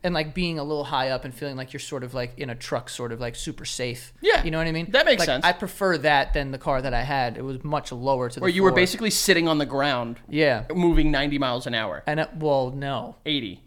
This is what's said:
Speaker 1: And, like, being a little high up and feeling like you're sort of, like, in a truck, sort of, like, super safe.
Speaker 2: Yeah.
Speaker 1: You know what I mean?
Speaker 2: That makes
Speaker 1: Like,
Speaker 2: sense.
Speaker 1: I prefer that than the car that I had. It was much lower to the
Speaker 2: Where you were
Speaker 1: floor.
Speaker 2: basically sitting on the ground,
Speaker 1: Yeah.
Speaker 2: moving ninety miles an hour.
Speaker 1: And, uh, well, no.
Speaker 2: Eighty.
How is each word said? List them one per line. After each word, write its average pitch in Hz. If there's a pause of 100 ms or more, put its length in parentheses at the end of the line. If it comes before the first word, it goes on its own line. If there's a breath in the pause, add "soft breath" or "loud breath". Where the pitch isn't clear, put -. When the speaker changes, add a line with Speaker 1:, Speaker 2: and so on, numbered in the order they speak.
Speaker 1:
And, 175
like, 156
being 170
a -
little 147
high 131
up 127
and 127
feeling 139
like 131
you're 139
sort 131
of, 123
like, 123
in 139
a 117
truck, 123
sort 120
of, 117
like, 120
super -
safe. 120
Speaker 2:
Yeah. 415
Speaker 1:
You 165
know 160
what 165
I 160
mean? 165
Speaker 2:
That 277
makes 269
Speaker 1:
Like, 170
Speaker 2:
sense. 135
Speaker 1:
I 175
prefer 185
that 139
than 139
the 135
car 135
that 127
I 120
had. 127
It 123
was 131
much 147
lower 127
to 120
the 131
Speaker 2:
Where 185
you 185
were 190
Speaker 1:
floor. -
Speaker 2:
basically 185
sitting 170
on 156
the 147
ground, 123
Speaker 1:
Yeah. 143
Speaker 2:
moving 170
ninety 143
miles 127
an 120
hour. 98
Speaker 1:
And, 151
uh, - (100)
well, 139
no. 139 (100)
Speaker 2:
Eighty. 127